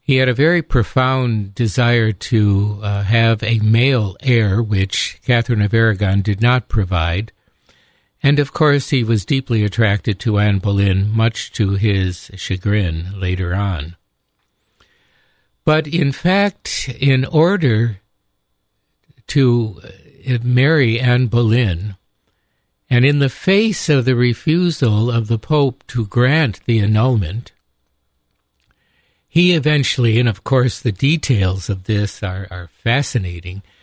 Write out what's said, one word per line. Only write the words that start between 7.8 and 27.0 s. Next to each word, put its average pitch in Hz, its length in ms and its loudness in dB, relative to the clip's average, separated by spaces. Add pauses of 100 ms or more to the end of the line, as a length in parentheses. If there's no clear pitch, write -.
And 139 160 2
of 143 140 -4
course, 143 380 0
he 131 120 0
was 110 220 0
deeply 117 400 0
attracted 101 540 0
to 104 200 0
Anne 101 200 2
Boleyn, 98 520 0
much 113 400 -2
to 101 200 -2
his 98 640 -2
chagrin 92 840 -4
later 92 340 -2
on. 87 440 -4 (1700)
But 156 220 0
in 143 260 -2
fact, - 760 -2
in 135 380 0
order 147 720 0 (1300)
to, 120 540 0 (440)
uh, 127 160 -2
marry 123 600 2
Anne 123 260 0
Boleyn, 107 680 0 (920)
and 123 140 2
in 143 160 2
the 139 80 2
face 202 640 -2
of 139 160 2
the 127 100 2
refusal 123 960 0
of 117 160 -2
the 113 100 0
Pope 139 500 -2
to 117 200 -4
grant 127 560 0
the 113 160 0
annulment, 107 720 0 (1800)